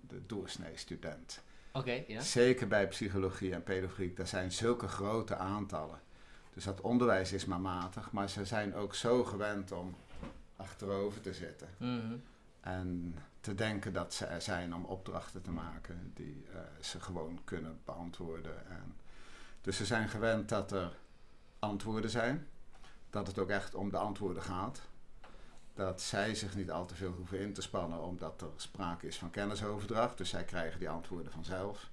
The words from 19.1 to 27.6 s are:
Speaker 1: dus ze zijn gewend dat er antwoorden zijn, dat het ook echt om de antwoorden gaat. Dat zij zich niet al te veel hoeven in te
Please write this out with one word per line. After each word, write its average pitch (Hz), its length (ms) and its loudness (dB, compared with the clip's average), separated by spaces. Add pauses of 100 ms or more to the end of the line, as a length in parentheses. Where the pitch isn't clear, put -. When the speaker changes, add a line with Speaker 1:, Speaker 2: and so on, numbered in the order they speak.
Speaker 1:
dus 95 160 0
ze 107 100 2
zijn 110 220 4
gewend 107 400 4
dat 101 240 2
er 90 240 0 (600)
antwoorden 107 520 2
zijn, 120 360 4 (640)
dat 101 160 0
het 98 120 -2
ook 95 120 2
echt 101 240 2
om 98 160 0
de 87 80 2
antwoorden 98 440 0
gaat. 98 380 -2 (960)
Dat 95 280 0
zij 107 320 2
zich 95 220 -2
niet 90 140 0
al 85 160 0
te 87 80 -10
veel 90 180 -2
hoeven 90 280 -4
in 101 120 -2
te 95 100 -4